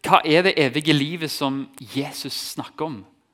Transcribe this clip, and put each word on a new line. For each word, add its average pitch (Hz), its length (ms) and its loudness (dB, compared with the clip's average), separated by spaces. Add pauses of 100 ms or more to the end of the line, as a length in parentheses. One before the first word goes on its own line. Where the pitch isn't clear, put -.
Hva - 240 4
er 160 240 6
det - 80 0
evige 147 400 2
livet 156 320 -4
som 135 380 -4 (100)
Jesus 135 560 -8 (220)
snakker - 340 -8
om? 123 80 -10 (360)